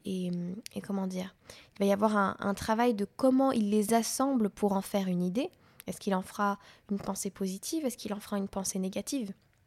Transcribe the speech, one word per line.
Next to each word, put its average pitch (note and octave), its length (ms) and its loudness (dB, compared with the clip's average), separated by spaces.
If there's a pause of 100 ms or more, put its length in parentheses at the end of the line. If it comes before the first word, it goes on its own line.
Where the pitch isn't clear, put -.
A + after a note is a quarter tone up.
et, F#3 260 -2 (420)
et G3+ 80 -6
comment F#3+ 240 -4
dire, F#3 300 -8 (400)
il - 40 -20
va G3+ 60 2
y G3 60 6
avoir G#3+ 240 4
un, G3 240 2
un G3 140 0
travail A#3 400 2
de G3+ 120 -2
comment C4 460 4
il A3 180 2
les G#3+ 240 4
assemble A#3 560 2
pour G#3 220 0
en G3 100 0
faire G3 260 -2
une F3+ 140 2
idée. G3 300 0 (340)
Est-ce - 140 -8
qu'il G3 160 0
en F#3+ 80 0
fera G3+ 340 -2 (320)
une G3+ 100 0
pensée G3 300 -4
positive ? G3 560 -4
Est-ce A#3 120 -2
qu'il - 160 -6
en G3+ 60 -6
fera G#3 180 -6
une G3 120 -4
pensée G3 300 -4
négative ? G3 540 -4 (340)